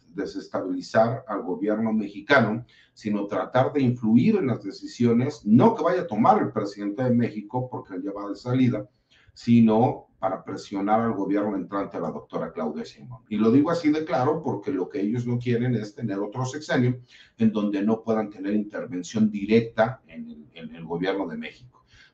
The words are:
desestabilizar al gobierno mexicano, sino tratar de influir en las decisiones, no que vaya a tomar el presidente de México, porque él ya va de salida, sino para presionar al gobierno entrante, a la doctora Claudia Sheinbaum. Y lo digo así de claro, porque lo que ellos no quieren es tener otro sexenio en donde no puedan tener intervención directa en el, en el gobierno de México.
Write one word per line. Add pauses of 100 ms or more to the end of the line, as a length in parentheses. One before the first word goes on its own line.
desestabilizar
al
gobierno
mexicano, (300)
sino
tratar
de
influir
en
las
decisiones,
no
que
vaya
a
tomar
el
presidente
de
México,
porque
él
ya
va
de
salida, (460)
sino (140)
para
presionar
al
gobierno
entrante,
a
la
doctora
Claudia
Sheinbaum.
Y
lo
digo
así
de
claro,
porque
lo
que
ellos
no
quieren
es
tener
otro
sexenio (360)
en
donde
no
puedan
tener
intervención
directa
en
el,
en
el
gobierno
de
México. (280)